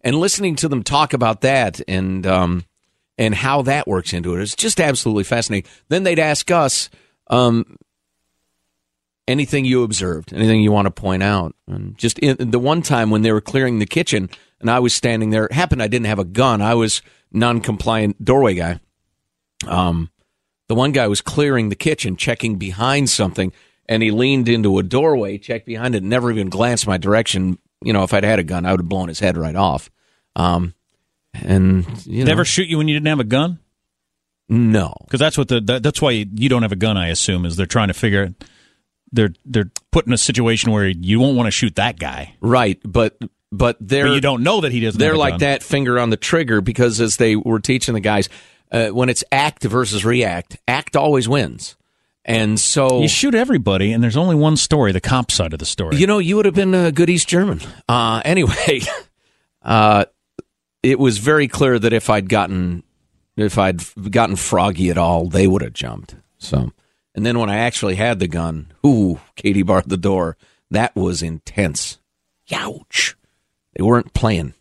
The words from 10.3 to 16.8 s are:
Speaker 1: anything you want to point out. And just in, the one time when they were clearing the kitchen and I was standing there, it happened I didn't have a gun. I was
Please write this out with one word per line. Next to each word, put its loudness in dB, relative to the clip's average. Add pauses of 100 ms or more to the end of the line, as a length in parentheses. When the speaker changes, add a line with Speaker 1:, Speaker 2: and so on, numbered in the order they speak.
Speaker 1:
anything 2
you 4
want 2
to 0
point -4
out. -2 (120)
And -10
just -4
in, 0
the 0
one 0
time 0
when 2
they 2
were 2
clearing -2
the 0
kitchen -2 (300)
and -2
I 2
was 2
standing -2
there, 2
it -8
happened 0
I -2
didn't -2
have -2
a -2
gun. 0
I 2
was 0 (300)